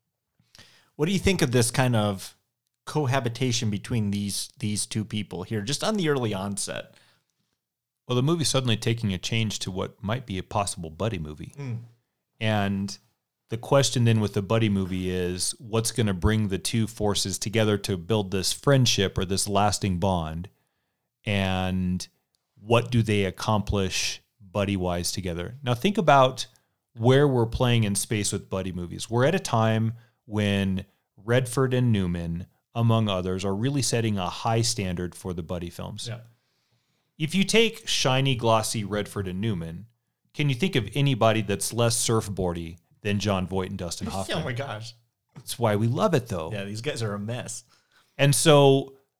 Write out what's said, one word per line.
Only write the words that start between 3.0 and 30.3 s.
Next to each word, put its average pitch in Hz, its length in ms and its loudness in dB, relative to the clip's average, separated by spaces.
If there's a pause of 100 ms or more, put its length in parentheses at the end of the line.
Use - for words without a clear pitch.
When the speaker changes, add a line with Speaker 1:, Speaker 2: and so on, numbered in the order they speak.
Speaker 1:
between 104 420 -2
these, 101 380 -4 (100)
these 104 260 -4
two 107 180 -4
people 95 380 -8
here, 107 200 -4
just 131 220 -4
on 214 120 0
the 170 120 0
early 123 240 0
onset? 98 600 -6 (1120)
Speaker 2:
Well, 123 100 -2
the 123 60 2
movie's 156 260 0
suddenly 123 280 0
taking 113 360 -2
a 90 60 -4
change 113 420 -2
to 98 100 -6
what 95 320 -8
might 113 240 -4
be 95 120 -4
a 87 40 -6
possible 87 480 -4
buddy 95 280 -4
movie. 76 400 -10
Speaker 1:
Mm. 127 200 -8 (640)
Speaker 2:
And 101 580 0 (520)
the 113 60 -6
question 135 480 2
then 113 160 6
with 104 140 0
the 104 80 0
buddy 113 260 2
movie 92 420 0
is, 90 480 -2
what's 113 340 -2
gonna 107 220 0
bring 107 340 2
the 95 100 -2
two 110 280 0
forces 101 520 -2
together 107 400 2
to 101 180 -4
build 95 340 -2
this 92 220 -2
friendship 123 640 2
or 95 80 0
this 95 240 -2
lasting 98 500 2
bond? 85 500 -2 (760)
And 92 840 0 (540)
what 117 300 2
do 117 120 4
they 104 220 2
accomplish 98 960 -2 (200)
buddy-wise 92 720 -2
together? 92 500 -6
Now, 123 120 0
think 202 240 0
about 135 480 4 (500)
where 131 300 6
we're 120 200 4
playing 120 380 2
in 101 100 0
space 104 380 -2
with 98 180 -6
buddy 95 220 -4
movies. 90 380 -8
We're 120 140 2
at 160 100 4
a 190 60 0
time 113 540 2 (320)
when 101 580 0 (320)